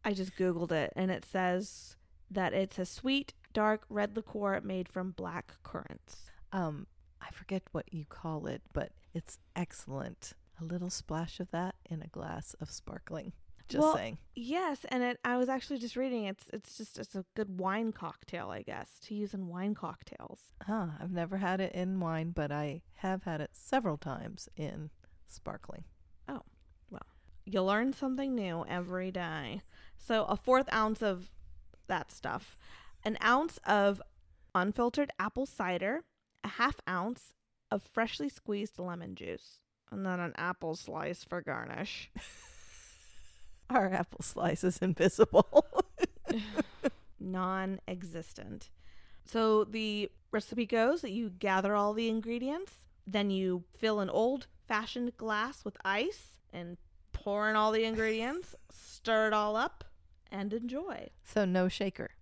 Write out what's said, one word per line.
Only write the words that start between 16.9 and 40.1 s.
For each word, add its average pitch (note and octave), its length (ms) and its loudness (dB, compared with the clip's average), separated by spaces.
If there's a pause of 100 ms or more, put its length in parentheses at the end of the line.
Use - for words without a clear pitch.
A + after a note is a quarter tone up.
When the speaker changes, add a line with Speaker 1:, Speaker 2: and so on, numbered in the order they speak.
Speaker 1:
it's G#3+ 180 -10
a F#3+ 100 -4 (100)
good G3 240 -2
wine G#3 320 0
cocktail, - 580 -8
I G2+ 120 -6
guess, - 360 -10 (100)
to G#3+ 60 -8
use G#3 200 -4
in F#3+ 160 -6
wine F#3+ 260 -2
cocktails. - 640 -12 (260)
Speaker 2:
Huh, G#3 200 0 (160)
I've F#3 100 -4
never F3 240 -2
had F#3+ 240 2
it F#3+ 140 0
in F#3 260 0
wine, E3 320 0
but D3 180 0
I C#3+ 320 -2 (180)
have F#3+ 240 -2
had D#3 180 -2
it - 100 -6
several G#3+ 460 0
times - 580 -8
in D3+ 340 -6 (380)
sparkling. - 560 -12 (460)
Speaker 1:
Oh, C4+ 140 -8 (460)
well, - 120 -14 (440)
you F#3+ 160 2
learn G#3+ 300 4
something C4+ 420 0
new F3+ 360 0
every F3+ 420 -2
day. D#3+ 520 -4 (340)
So A3 280 2
a - 120 2
fourth C4 360 6
ounce A3 300 4
of F3+ 260 0 (600)
that F#3 200 0
stuff, - 480 -6 (460)
an A3 180 0
ounce C#4 460 4
of G3+ 340 6 (540)
unfiltered A#3+ 640 2
apple A3 260 0
cider, F#3+ 600 -2 (360)
a G#3+ 60 -6
half B3 400 2
ounce F#3 460 -2 (360)
of G3+ 140 0
freshly A3+ 460 -2
squeezed G#3 500 -4
lemon F3+ 340 -6
juice, - 460 -10 (320)
and F#3+ 140 -4
then F3+ 160 0